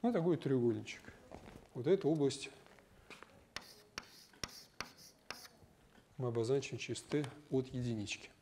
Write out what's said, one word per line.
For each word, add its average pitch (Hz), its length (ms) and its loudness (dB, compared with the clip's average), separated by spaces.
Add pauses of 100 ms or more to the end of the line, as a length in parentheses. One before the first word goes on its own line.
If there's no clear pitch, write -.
Ну, 240 100 2
такой 170 240 4
треугольничек. 120 640 2 (720)
Вот 123 140 -4
эта 190 200 4
область 143 440 2 (3750)
мы 127 100 -2
обозначим 120 480 0
через - 240 -6
t 147 240 0 (260)
от 131 180 0
единички. 120 600 -4 (120)